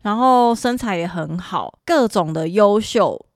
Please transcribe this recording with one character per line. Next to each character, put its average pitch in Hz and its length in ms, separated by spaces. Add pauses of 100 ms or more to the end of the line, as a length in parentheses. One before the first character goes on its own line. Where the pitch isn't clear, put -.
然 214 160
后 247 380
身 240 200
材 214 220
也 170 80
很 165 320
好， 175 480
各 294 220
种 165 240
的 160 160
优 202 320
秀 208 460 (100)